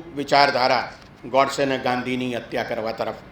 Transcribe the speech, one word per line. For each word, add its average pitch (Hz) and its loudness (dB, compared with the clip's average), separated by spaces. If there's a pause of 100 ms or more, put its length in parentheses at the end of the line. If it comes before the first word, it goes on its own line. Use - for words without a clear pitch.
(160)
વિચારધારા 135 4 (400)
ગોડસેને 131 2
ગાંધીની 127 -2
હત્યા 113 -6
કરવા 113 -4
તરફ 110 -6 (120)